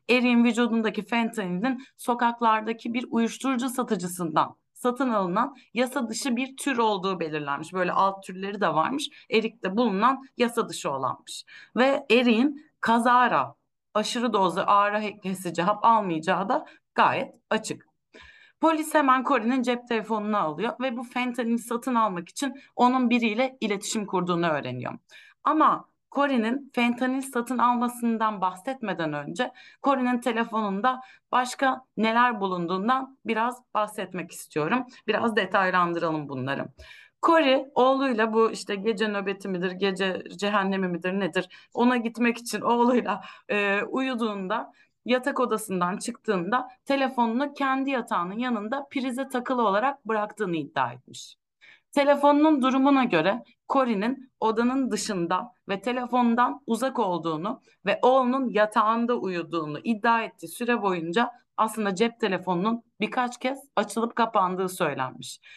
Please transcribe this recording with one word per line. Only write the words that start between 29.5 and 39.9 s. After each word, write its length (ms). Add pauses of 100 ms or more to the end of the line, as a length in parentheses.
Corey'nin 360
telefonunda 840 (300)
başka 500 (160)
neler 440
bulunduğundan 840
biraz 380 (100)
bahsetmek 580
istiyorum. 540 (220)
Biraz 280
detaylandıralım 920
bunları. 380 (540)
Corey 440 (100)
oğluyla 580
bu 180
işte 240
gece 320
nöbeti 400
midir, 240
gece 520 (140)